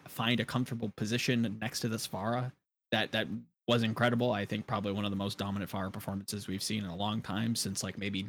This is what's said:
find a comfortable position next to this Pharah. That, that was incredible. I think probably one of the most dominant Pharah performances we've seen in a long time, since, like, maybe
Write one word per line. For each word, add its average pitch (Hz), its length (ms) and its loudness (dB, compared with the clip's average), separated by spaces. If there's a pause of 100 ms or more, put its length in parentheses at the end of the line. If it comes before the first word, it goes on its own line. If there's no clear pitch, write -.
find 120 340 2
a 113 40 0
comfortable 117 520 -2
position 117 640 2
next 110 200 -4
to 120 80 0
this 110 180 -2
Pharah. 117 440 -2 (420)
That, 110 200 2
that 110 140 2 (400)
was 120 160 6
incredible. 120 500 4
I 101 140 0
think 104 200 -4
probably 104 260 0
one 104 120 0
of 104 60 0
the 101 60 0
most 98 200 0
dominant 98 340 -2
Pharah 98 220 -2
performances 101 560 -6
we've 95 140 -2
seen 107 220 0
in 95 60 -6
a 85 60 -6
long 104 240 0
time, 110 340 0
since, 98 280 -2
like, 95 160 -6
maybe 101 300 -2